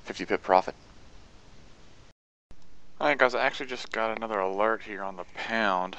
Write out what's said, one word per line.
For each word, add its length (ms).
fifty 200
pip 160
profit. 320
All 80
right, 100
guys, 180
I 100
actually 200
just 260
got 240
another 240
alert 440
here 200
on 140
the 80
pound, 640